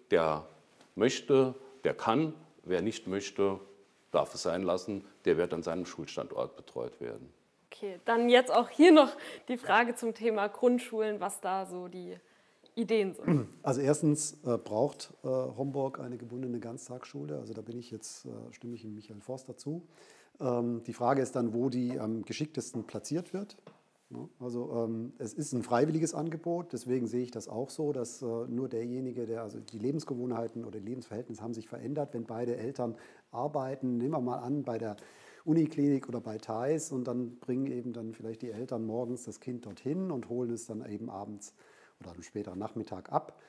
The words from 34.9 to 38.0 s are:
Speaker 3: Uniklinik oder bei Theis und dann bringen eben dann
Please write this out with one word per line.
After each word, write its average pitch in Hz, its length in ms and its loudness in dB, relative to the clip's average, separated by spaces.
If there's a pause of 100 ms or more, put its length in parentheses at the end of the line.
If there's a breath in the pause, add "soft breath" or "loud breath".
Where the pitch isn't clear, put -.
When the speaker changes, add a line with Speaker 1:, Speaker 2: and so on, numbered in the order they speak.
Speaker 3:
Uniklinik 147 640 4
oder 117 140 -4
bei 110 160 -6
Theis 135 540 -2
und 127 140 -2
dann 123 340 -4
bringen 135 320 -2
eben 123 220 -6
dann 113 200 -8